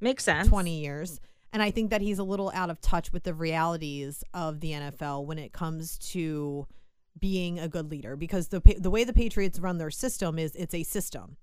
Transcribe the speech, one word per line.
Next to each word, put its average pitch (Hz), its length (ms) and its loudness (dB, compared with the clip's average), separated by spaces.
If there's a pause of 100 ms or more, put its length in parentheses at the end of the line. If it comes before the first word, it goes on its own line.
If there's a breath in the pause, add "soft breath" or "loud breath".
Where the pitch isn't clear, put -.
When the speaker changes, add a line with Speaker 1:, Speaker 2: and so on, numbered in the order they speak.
Speaker 1:
Makes 262 240 0
sense. 180 240 6
Speaker 2:
twenty 175 320 6
years. 147 400 -6 (320)
And 214 100 2
I 208 100 4
think 220 180 0
that 214 100 2
he's 202 200 0
a 202 40 0
little 196 300 -2
out 180 160 0
of 160 100 -6
touch - 320 4
with 180 120 0
the 180 100 -2
realities 160 880 0 (100)
of 156 280 -4
the 160 120 -2
N 147 100 -4
F 143 200 -8
L 143 220 -4
when 156 140 -6
it 147 140 -12
comes 160 460 -4 (140)
to 147 540 -4 (520)
being 180 400 0
a 165 100 -4
good 156 220 -4
leader, 135 260 -8
because 170 320 -2
the 185 120 0
Pa-, - 180 8
the 185 120 2
way 220 140 2
the 240 80 -4
Patriots 202 460 2
run 175 200 -2
their 156 120 -4
system 180 480 -4
is 156 160 -4
it's 180 200 -6
a 165 100 -4
system. - 580 -6